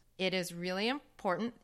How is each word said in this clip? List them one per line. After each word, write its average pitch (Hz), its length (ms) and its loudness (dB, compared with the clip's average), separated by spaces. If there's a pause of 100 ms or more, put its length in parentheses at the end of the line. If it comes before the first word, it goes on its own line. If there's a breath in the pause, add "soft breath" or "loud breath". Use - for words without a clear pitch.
(160)
it 185 160 2
is 175 220 -2
really 185 320 0
important, 233 760 -2